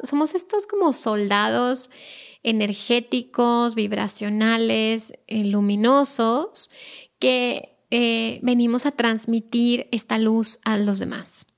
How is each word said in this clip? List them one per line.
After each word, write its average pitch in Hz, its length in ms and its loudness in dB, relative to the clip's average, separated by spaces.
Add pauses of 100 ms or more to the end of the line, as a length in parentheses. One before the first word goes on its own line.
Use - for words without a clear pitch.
somos 302 320 0
estos 403 320 -2
como 349 280 2
soldados 220 960 0 (520)
energéticos, 240 1300 0
vibracionales, 220 1400 -2 (140)
eh, 220 180 -2
luminosos, 226 1300 2 (480)
que, 247 580 0 (140)
eh, 226 520 0
venimos 240 420 2
a 285 80 0
transmitir 233 1000 0
esta 220 260 -2
luz 220 460 0
a 214 140 2
los 202 200 0
demás. - 480 -10 (120)